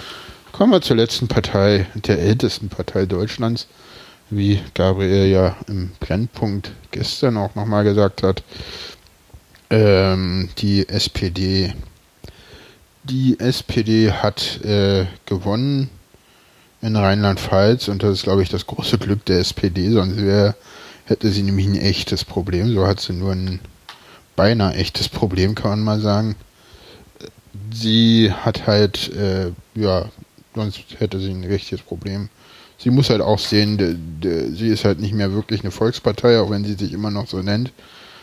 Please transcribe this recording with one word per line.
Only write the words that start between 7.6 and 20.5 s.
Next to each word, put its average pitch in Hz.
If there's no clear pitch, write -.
gesagt 101
hat. 95
Ähm, 95
die 101
S -
P -
D. 95
Die 131
S 123
P -
D 110
hat, -
äh, 98
gewonnen 123
in 107
Rheinland-Pfalz 101
und 98
das 101
ist, -
glaub 98
ich, 92
das -
große -
Glück 101
der 92
S -
P -
D, 90
sonst 98
wär, 101